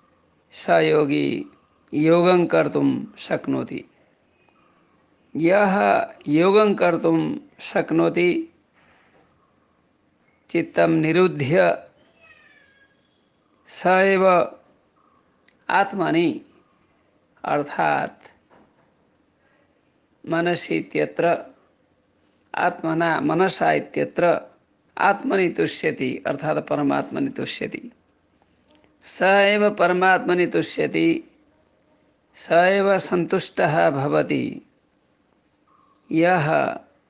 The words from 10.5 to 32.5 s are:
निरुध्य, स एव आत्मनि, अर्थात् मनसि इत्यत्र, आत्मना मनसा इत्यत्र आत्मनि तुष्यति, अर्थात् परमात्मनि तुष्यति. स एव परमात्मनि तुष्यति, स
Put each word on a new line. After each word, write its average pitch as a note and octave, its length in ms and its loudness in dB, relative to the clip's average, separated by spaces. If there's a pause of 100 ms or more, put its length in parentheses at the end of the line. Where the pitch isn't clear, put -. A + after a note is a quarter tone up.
निरुध्य, D#3+ 960 2 (1800)
स - 200 -6
एव F#3+ 400 4 (1400)
आत्मनि, E3+ 720 0 (1040)
अर्थात् D3 840 -4 (2000)
मनसि E3+ 480 -2
इत्यत्र, - 600 -2 (1160)
आत्मना E3 680 -2
मनसा E3 500 0
इत्यत्र D3+ 680 0 (560)
आत्मनि G3 520 0
तुष्यति, - 800 -4
अर्थात् D3+ 400 -4
परमात्मनि C#3+ 600 -2
तुष्यति. - 600 -8 (1120)
स - 200 -6
एव G3+ 480 4
परमात्मनि F3+ 800 2
तुष्यति, E3 760 -2 (1120)
स - 160 -8